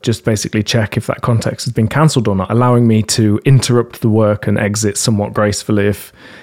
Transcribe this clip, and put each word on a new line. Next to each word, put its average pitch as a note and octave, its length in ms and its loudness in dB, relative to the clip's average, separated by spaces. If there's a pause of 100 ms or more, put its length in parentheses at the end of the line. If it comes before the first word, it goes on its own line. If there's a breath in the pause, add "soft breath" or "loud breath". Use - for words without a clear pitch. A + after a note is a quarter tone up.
just A#2 220 -4
basically A2 380 -2
check G#2+ 340 -2
if - 120 -2
that - 120 -6
context - 460 -2
has B2 60 -4
been A2 160 0
cancelled C#3 400 2
or G2 80 0
not, F#2 120 -2
allowing A#2+ 380 2
me A2 160 4
to G#2+ 420 0
interrupt A#2+ 560 2
the A#2+ 80 0
work G#2+ 380 2
and G#2 100 0
exit G#2 400 -2
somewhat G#2+ 380 -2
gracefully G#2 540 0
if, - 240 -6 (300 loud breath)